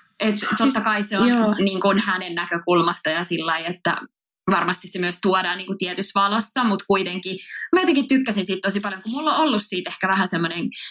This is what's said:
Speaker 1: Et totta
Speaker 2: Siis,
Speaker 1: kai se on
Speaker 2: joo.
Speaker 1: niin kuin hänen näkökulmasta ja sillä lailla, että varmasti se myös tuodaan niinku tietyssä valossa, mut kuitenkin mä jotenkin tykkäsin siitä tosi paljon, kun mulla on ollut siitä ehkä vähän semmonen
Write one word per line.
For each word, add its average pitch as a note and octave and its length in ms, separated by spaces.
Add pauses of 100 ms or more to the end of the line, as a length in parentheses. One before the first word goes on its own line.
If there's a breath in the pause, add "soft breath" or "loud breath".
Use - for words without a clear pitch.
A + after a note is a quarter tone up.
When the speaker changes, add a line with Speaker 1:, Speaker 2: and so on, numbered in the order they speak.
(200 loud breath)
Speaker 1:
Et G#3 200
totta - 240
Speaker 2:
Siis, A#3 200
Speaker 1:
kai G#3 200
se G#3 160
on A#3 100
Speaker 2:
joo. A3+ 240
Speaker 1:
niin G3 280
kuin G3 180
hänen F#3 360
näkökulmasta F3 760
ja E3 140
sillä E3 280
lailla, E3 180
että E3+ 280 (540)
varmasti F3 360
se F#3 120
myös F3 220
tuodaan F#3 360
niinku F#3+ 200
tietyssä F3+ 420
valossa, G#3+ 440
mut G#3 240
kuitenkin F#3+ 500 (380 loud breath)
mä F#4 60
jotenkin D#4+ 260
tykkäsin A3+ 380
siitä - 220
tosi G3+ 120
paljon, G3 220
kun A3 100
mulla D4 240
on D4 80
ollut A3+ 220
siitä F3+ 240
ehkä - 180
vähän F#3+ 200
semmonen E3+ 420 (220 loud breath)